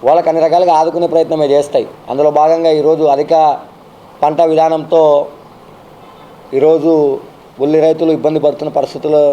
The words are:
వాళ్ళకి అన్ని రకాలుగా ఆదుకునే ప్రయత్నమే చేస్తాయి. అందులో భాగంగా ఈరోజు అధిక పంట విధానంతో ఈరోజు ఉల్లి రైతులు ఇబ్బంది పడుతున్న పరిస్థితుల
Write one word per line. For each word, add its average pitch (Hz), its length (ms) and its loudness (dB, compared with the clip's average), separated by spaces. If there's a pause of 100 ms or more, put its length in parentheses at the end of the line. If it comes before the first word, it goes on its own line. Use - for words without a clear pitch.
వాళ్ళకి 160 240 2
అన్ని 165 140 -2
రకాలుగా 175 360 2
ఆదుకునే 165 340 -2
ప్రయత్నమే 160 380 0
చేస్తాయి. 143 340 -2 (240)
అందులో 147 280 0
భాగంగా 165 400 2
ఈరోజు 156 260 0 (100)
అధిక 147 180 -2 (880)
పంట 151 180 0 (120)
విధానంతో 160 500 0 (1600)
ఈరోజు 156 340 2 (720)
ఉల్లి 156 220 2
రైతులు 160 320 0
ఇబ్బంది 156 260 -2
పడుతున్న 147 340 -2
పరిస్థితుల 143 380 -4 (160)